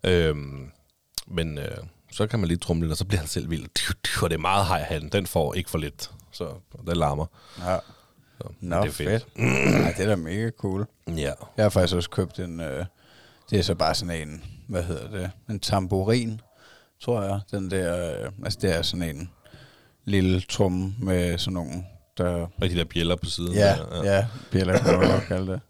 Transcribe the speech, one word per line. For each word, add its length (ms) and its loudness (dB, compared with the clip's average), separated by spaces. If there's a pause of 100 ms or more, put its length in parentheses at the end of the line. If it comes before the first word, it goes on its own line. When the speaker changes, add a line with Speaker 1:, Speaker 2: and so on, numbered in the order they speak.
Speaker 1:
Øhm, 640 0 (560)
men, 320 -4
øh, 180 -8 (360)
så 140 0
kan 120 -2
man 100 2
lige 100 2
tromle 260 2
lidt, 80 0
og 40 0
så 80 -2
bliver 160 0
han 80 -8
selv 220 -4
vild. 720 -2
Og 80 2
det 60 0
er 40 -4
meget 260 4
hej, 160 2
han. 260 -4
Den 180 0
får 280 0
ikke 160 -4
for 80 -2
lidt, 320 -6 (220)
så 160 -8 (380)
den 100 0
larmer. 300 0 (400)
Speaker 2:
Ja. 120 2 (600)
Speaker 1:
Så, 100 -12 (120)
men 100 -6
Speaker 2:
Nå, 60 2
Speaker 1:
det 120 4
er 40 -4
fedt. 160 -2
Speaker 2:
fedt. 180 0 (480)
Ej, 220 4
det 80 0
er 40 4
da 80 4
mega 340 -2
cool. 360 -2 (220)
Speaker 1:
Ja. 240 -2 (240)
Speaker 2:
Jeg 80 4
har 40 6
faktisk 280 4
også 140 -2
købt 280 -2
en... 220 -8
Øh, 240 -6 (680)
det 80 4
er 40 4
så 120 0
bare 200 2
sådan 340 -4
en... 160 -12 (240)
Hvad 140 -2
hedder 280 -6
det, 200 -6 (200)
en 100 -4
tamburin, 800 0 (600)
tror 220 0
jeg. 180 -2 (100)
Den 200 -4
der... 540 -2
Øh, 60 -6 (140)
altså, 180 -4
det 140 2
er 60 0
sådan 340 -2
en 140 -10 (760)
lille 360 4
tromme 580 0
med 400 2
sådan 160 -2
nogle... 300 -6 (340)
Der 280 0 (140)
Speaker 1:
Og 100 2
de 60 -2
der 80 2
bjælder 320 0
på 100 -6
siden 260 -4
Speaker 2:
Ja, 240 6
Speaker 1:
der, 280 -6
ja. 120 4
Speaker 2:
ja, 100 4 (260)
bjælder 260 4
kan 200 4
man 120 6
godt 140 4
kalde 280 -2
det. 180 -4